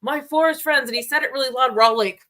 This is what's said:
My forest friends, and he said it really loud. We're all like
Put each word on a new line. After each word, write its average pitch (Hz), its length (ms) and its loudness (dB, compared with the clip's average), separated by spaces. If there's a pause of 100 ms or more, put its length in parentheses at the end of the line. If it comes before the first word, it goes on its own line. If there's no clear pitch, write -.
My 285 180 -4
forest 311 420 0
friends, 285 260 0
and 233 80 -6
he 240 60 -4
said 269 200 -2
it 262 100 -6
really 262 180 -4
loud. 247 240 0
We're 214 80 4
all 226 140 6
like 202 340 -4